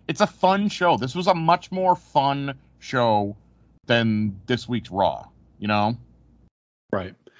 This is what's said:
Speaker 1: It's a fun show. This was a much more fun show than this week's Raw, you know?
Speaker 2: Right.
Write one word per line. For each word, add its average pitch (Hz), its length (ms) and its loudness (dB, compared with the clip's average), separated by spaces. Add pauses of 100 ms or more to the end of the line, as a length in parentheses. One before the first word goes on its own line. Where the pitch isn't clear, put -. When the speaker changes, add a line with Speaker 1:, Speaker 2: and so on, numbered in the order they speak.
Speaker 1:
It's 165 140 -2
a 208 60 4
fun 196 420 0
show. 254 280 2
This 127 160 -4
was 175 140 -2
a 185 80 4
much 165 360 0
more 185 260 2
fun 139 600 -2 (220)
show 107 560 0 (500)
than 107 640 2
this 120 200 -2
week's 117 240 -6
Raw, 90 360 0 (320)
you 104 80 -6
know? 107 300 0 (920)
Speaker 2:
Right. 90 240 -6 (240)